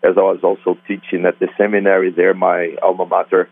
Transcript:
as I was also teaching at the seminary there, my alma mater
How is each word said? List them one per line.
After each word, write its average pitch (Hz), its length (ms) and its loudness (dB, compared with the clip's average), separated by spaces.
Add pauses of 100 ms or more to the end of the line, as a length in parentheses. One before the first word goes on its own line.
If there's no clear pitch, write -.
as 92 160 2
I - 20 2
was 95 220 0
also 92 340 -2 (100)
teaching 90 380 -8
at 90 140 0
the 92 180 -2
seminary 98 540 2
there, 90 240 2
my 87 480 -2
alma 92 240 0
mater 90 460 0